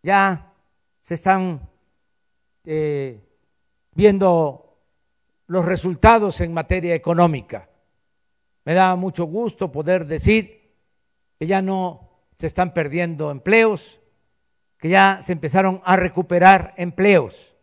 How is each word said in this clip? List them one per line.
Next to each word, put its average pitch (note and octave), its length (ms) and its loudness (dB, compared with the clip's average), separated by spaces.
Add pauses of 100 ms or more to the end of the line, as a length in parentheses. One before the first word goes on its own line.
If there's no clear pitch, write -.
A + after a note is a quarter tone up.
Ya G3 460 0 (480)
se - 140 -10
están, F#3 440 0 (1040)
eh, D3 560 -6 (720)
viendo F3+ 880 2 (680)
los F3 180 -2
resultados F#3 760 2
en E3+ 140 -6
materia E3+ 420 -4
económica. E3 760 -2 (960)
Me D#3 100 -4
da F#3 220 2
mucho F3+ 300 -6
gusto G3 440 -8
poder D3 360 -4
decir D#3+ 680 -2 (640)
que D#3+ 80 -8
ya F#3+ 160 -2
no F#3+ 480 -8 (280)
se E3 100 -10
están F3+ 260 -4
perdiendo D#3 580 -6
empleos, G#3 680 -2 (800)
que D#3+ 100 -8
ya F#3+ 340 4
se F3+ 120 -8
empezaron F#3 500 -2
a F#3 140 2
recuperar F3+ 800 2
empleos. F3+ 840 0